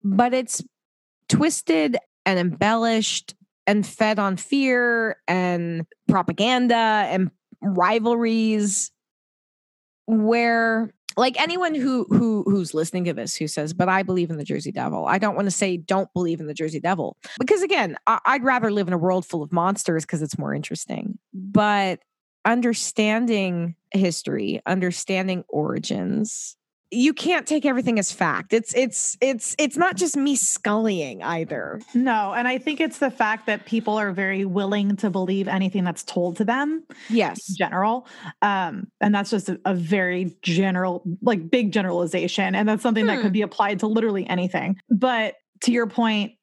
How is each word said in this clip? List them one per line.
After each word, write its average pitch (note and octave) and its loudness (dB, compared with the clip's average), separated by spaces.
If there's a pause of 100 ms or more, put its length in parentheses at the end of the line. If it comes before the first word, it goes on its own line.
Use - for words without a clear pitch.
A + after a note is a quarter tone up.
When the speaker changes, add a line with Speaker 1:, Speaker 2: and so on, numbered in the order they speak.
Speaker 1:
but A3+ 2
it's B3+ -2 (680)
twisted D#4 2 (280)
and F#3+ 4
embellished G#3+ 0 (300)
and G#3 2
fed G#3+ 0
on G3 0
fear A#3+ 0 (100)
and E3+ 0 (220)
propaganda A#3 2 (340)
and F#3 0 (300)
rivalries, A3 2 (1160)
where, A3+ 2 (220)
like, B3 2
anyone E4+ 0
who, C4 0
who, A3 2
who's G3 2
listening E3+ -2
to E3+ -2
this - -6
who D#3 -4
says, D#3 -4
"But F3+ 0
I F#3+ 2
believe F3+ 0
in E3 -6
the D3 -8
Jersey D3 -6
Devil," B2 -4
I F#3+ 2
don't G#3 0
wanna G3 -2
say, F#3 -2
"Don't F#3+ -2
believe E3+ -2
in D3+ -8
the D3+ -8
Jersey D#3+ -6
Devil." E3+ -2 (220)
Because F4 2
again, D4+ 0 (120)
I, A3 2
I'd C4 2
rather B3 2
live G3+ 0
in F#3 0
a F3 0
world F3+ 2
full E3 -4
of D3 -8
monsters E3+ 0
'cause D#3 -4
it's D#3 -4
more C#3+ -4
interesting. - -6 (160)
But G3+ 0 (440)
understanding G#3+ 0 (160)
history, D#3 0
understanding F#3 -2
origins, - -4 (360)
you B3+ 4
can't D#4+ 0
take D4+ 0
everything B3 2
as F#3+ -2
fact. D#3+ -2
It's, A3+ 0
it's, B3 0
it's, C4 -2
it's C#4+ 0
not F4+ 2
just D4+ 0
me C#4 2
scullying F#3+ -2
either. D3 -6 (140)
Speaker 2:
No, A3 0
and A#3+ -2
I B3+ -2
think D4+ -4
it's D4+ -2
the C4+ 2
fact A3 -2
that G#3 -2
people A3 0
are G#3 0
very F#3+ -2
willing G3 0
to G#3+ 0
believe F#3 0
anything F#3+ 0
that's F3 -4
told F3 -2
to G#3+ 0
them D4 -2 (260)
Speaker 1:
Yes. G3 0
Speaker 2:
in F#3+ -4
general. G#3 0 (340)
Um, F#3+ 0 (120)
and G#3 4
that's G3+ 0
just G3 -2
a, F3+ -4
a F#3+ 0
very F3+ 0
general, F#3 0 (200)
like, E3+ 2
big A3+ 2
generalization. F3+ 0
And G#3 2
that's G#3+ 0
something A3 2
that G#3+ 2
could G#3+ 2
Speaker 1:
Hmm. F#3+ 2
Speaker 2:
be G#3 2
applied G#3 0
to A3 0
literally G#3+ 0
anything. F3+ -2 (120)
But A3+ 2 (280)
to B3 2
your A#3 0
point G#3+ 0